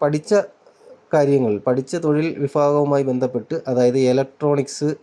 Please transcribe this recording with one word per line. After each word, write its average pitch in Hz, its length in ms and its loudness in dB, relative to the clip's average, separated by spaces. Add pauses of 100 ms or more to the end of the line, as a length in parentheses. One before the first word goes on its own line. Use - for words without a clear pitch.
പഠിച്ച 151 320 -2 (800)
കാര്യങ്ങൾ, 139 440 2
പഠിച്ച 127 380 -2
തൊഴിൽ 156 420 -2
വിഭാഗവുമായി 143 640 0
ബന്ധപ്പെട്ട്, 127 680 -4
അതായത് 123 300 2
ഇലക്ട്രോണിക്സ് 139 1040 0